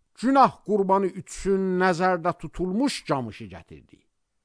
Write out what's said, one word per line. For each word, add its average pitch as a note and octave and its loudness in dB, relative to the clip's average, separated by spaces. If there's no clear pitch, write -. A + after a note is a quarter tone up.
günah C4 4
qurbanı G3 2
üçün F#3+ -2
nəzərdə F3+ 0
tutulmuş F#3 -4
camışı A#2 -6
gətirdi. E2 -20